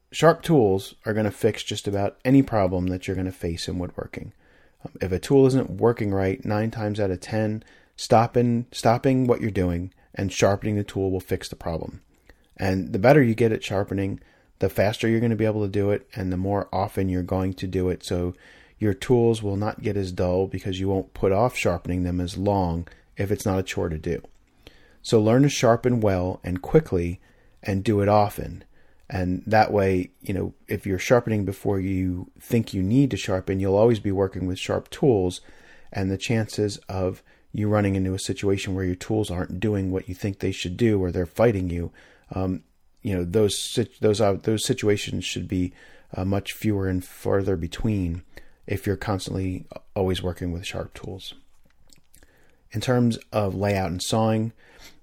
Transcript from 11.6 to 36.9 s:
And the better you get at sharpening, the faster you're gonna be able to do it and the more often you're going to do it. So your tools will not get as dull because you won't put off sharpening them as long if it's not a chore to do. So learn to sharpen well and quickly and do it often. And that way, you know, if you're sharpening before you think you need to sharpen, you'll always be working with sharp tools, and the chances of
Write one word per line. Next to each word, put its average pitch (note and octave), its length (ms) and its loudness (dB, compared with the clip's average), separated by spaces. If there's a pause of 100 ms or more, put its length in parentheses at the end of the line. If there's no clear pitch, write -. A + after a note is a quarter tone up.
And F#2+ 360 -2
the G#2 60 0
better C3+ 240 8
you A2+ 100 4
get A2+ 180 2
at - 120 -4
sharpening, G2 560 -4 (400)
the F#2+ 100 0
faster A2 380 0
you're A2+ 120 4
gonna A#2 160 2
be A2 100 0
able G#2+ 180 0
to F#2+ 80 -2
do G2+ 200 0
it - 240 -2
and F#2 160 -4
the F2+ 60 -2
more G2 360 -2
often F#2+ 360 -2
you're F2+ 140 0
going F#2 300 -2
to G2 140 -6
do F#2 220 0
it. E2+ 140 -4
So F2+ 320 -2 (420)
your G#2+ 180 2
tools A#2 480 2
will G2 140 -2
not G#2 260 -4
get G#2 120 -2
as F#2+ 160 -4
dull F#2 360 0
because F#2+ 320 -6
you F#2+ 100 -2
won't F#2+ 240 -2
put G2 180 0
off A2 240 2
sharpening F2+ 460 -2
them F2 180 -2
as F2 160 -4
long F2+ 520 0 (280)
if G2+ 160 -2
it's - 140 -4
not F#2+ 140 0
a F#2 40 -2
chore F2+ 260 -4
to D#2+ 80 -6
do. E2 260 -4 (800)
So A2+ 180 4
learn A#2 220 6
to C#3+ 60 6
sharpen A#2+ 520 2
well F#2 420 0
and F2+ 200 -4
quickly F2+ 580 0 (400)
and G2 220 -2
do G#2 180 2
it G2+ 80 2
often. G#2 540 0 (440)
And F#2 380 -2
that G#2+ 260 4
way, F#2+ 380 2 (120)
you - 120 -8
know, F#2 220 -4 (120)
if G#2 200 -6
you're F#2+ 100 0
sharpening A2 480 2
before G2 340 -2
you F#2 600 -2
think A2+ 340 -2
you G2 80 0
need C3 300 4
to G2 60 -4
sharpen, F#2+ 420 -2
you'll G2 180 2
always A2 220 6
be G#2 120 -2
working F#2+ 360 0
with F#2 100 -4
sharp - 320 -4
tools, G2 520 2 (520)
and F#2+ 160 -2
the G2 80 -2
chances G#2+ 600 -2 (120)
of F#2+ 320 -4 (320)